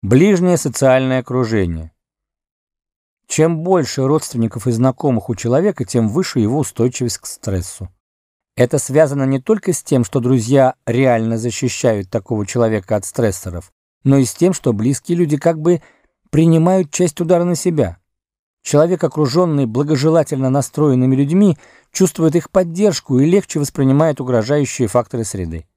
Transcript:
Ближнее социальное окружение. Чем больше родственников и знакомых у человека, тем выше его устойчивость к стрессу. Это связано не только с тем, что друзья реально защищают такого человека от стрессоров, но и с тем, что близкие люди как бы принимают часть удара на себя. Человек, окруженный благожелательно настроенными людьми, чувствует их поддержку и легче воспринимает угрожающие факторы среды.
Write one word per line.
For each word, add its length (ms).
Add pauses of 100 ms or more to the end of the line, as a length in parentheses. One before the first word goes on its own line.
Ближнее 540
социальное 640
окружение. 720 (1300)
Чем 340
больше 480
родственников 580
и 60
знакомых 560
у 80
человека, 480
тем 240
выше 320
его 180
устойчивость 600
к 80
стрессу. 640 (680)
Это 220
связано 460
не 160
только 320
с 100
тем, 220
что 160
друзья 540 (100)
реально 540
защищают 720
такого 340
человека 520
от 80
стрессоров, 680 (320)
но 140
и 60
с 100
тем, 180
что 200
близкие 440
люди 200
как 240
бы 200 (500)
принимают 600
часть 300
удара 240
на 100
себя. 440 (640)
Человек, 400
окруженный 640
благожелательно 840
настроенными 680
людьми, 400 (360)
чувствует 440
их 140
поддержку 680
и 60
легче 360
воспринимает 600
угрожающие 680
факторы 360
среды. 420 (100)